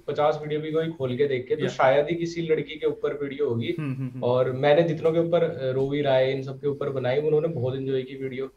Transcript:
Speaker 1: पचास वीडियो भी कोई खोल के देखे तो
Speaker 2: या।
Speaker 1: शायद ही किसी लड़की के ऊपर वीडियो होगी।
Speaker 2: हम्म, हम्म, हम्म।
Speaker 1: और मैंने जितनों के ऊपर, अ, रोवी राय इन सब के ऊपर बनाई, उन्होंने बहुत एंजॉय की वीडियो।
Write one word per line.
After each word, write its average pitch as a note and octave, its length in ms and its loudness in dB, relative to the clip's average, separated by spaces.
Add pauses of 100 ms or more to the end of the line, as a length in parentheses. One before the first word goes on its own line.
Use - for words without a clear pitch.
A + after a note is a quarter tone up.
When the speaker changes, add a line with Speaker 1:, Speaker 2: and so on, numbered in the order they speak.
Speaker 1:
पचास D3+ 360 2
वीडियो D3+ 180 -2
भी D#3 120 -6
कोई E3 160 0
खोल C3 280 -4
के C#3+ 100 4
देखे C3 300 0
तो D3+ 60 -4
Speaker 2:
या। C3 60 0
Speaker 1:
शायद C#3 420 4
ही E3+ 60 0
किसी E3+ 260 -4
लड़की D#3 340 -2
के D#3 100 -4
ऊपर D3 360 -2
वीडियो C#3 260 -2
होगी। C3 300 -2
Speaker 2:
हम्म, C#3 160 -4
हम्म, C3 160 -6
हम्म। B2 120 -8
Speaker 1:
और B2+ 300 2
मैंने D3 300 4
जितनों E3 300 0
के E3 60 2
ऊपर, E3+ 240 2
अ, C3 300 -2
रोवी C#3 300 0
राय C3 300 4
इन C3+ 100 -4
सब C3 180 -10
के D3 80 -2
ऊपर C#3 200 -2
बनाई, C3 320 0
उन्होंने D#3 280 2
बहुत B2+ 280 -2
एंजॉय C3+ 260 -2
की C3 120 -12
वीडियो। C3 420 -8